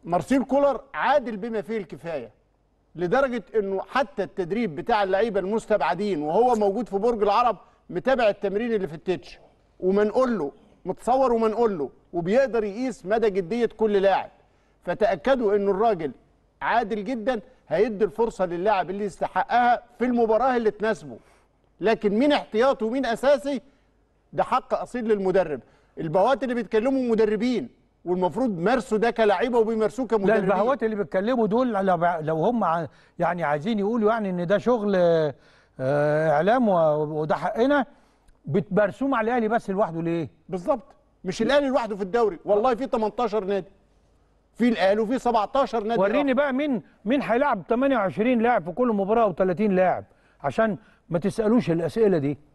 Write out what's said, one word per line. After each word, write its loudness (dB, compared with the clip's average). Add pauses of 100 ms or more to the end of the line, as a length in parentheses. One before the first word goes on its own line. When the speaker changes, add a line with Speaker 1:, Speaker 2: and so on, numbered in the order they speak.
Speaker 1:
مارسيل 0
كولر 2 (120)
عادل 0
بما -6
فيه -6
الكفاية، -10 (640)
لدرجة 0 (120)
إنه -2
حتى -4
التدريب -4
بتاع 0
اللعيبة 0
المستبعدين -2
وهو 2
موجود 0
في -4
برج 0
العرب 2 (320)
متابع 0
التمرين -2
اللي -2
في -12
التتش، -6 (400)
ومنقول 2
له، -4 (340)
متصور 0
ومنقول 2
له، -4 (240)
وبيقدر 2
يقيس -6
مدى 0
جدية -2
كل 0
لاعب. 2 (540)
فتأكدوا 0
إنه 0
الراجل 0 (500)
عادل -2
جدًا، -4 (280)
هيدي 0
الفرصة -2
للاعب -2
اللي -6
يستحقها 0 (160)
في 0
المباراة 2
اللي 0
تناسبه. -6 (640)
لكن 0
مين 4
احتياطي 0
ومين -2
أساسي 0 (720)
ده 0
حق -2
أصيل -4
للمدرب. 0 (400)
البهوات 2
اللي -4
بيتكلموا 0
مدربين، 0 (360)
والمفروض -2
مارسوا 0
ده 2
كلاعيبه 2
وبيمارسوه 0
Speaker 2:
لا، 0
Speaker 1:
كمدربين. 2
Speaker 2:
البهوات 0
اللي -2
بيتكلموا 0
دول 0
لو 2
بع-، 0
لو -2 (100)
هم 0
ع-، 0 (320)
يعني -2
عايزين -2
يقولوا 0
يعني -2
ان -4
ده 2
شغل، 0
آه، 2 (960)
اعلام 2
و-، 0
وده 0
حقنا، 0 (600)
بت-، -2
مرسوم 0
على -2
الاهلي 0
بس -2
لوحده -2
ليه؟ -4 (200)
Speaker 1:
بالظبط، -4 (420)
مش -6
الاهلي 2
لوحده -2
في -8
الدوري، 0
والله 2
في -6
تمنتاشر -2
نادي، -4 (840)
في 2
الاهلي 2
وفي -2
سبعتاشر 0
نادي 0
Speaker 2:
وريني 2
Speaker 1:
آخر. 2
Speaker 2:
بقى 0
مين، -2 (240)
مين 0
هيلاعب 0
تمانية 2
وعشرين 0
لاعب 2
في -8
كل 0
مباراه 2
وتلاتين 0
لاعب، 2 (400)
عشان 0 (320)
ما -2
تسالوش 2
الاسئله 2
دي. -2 (180)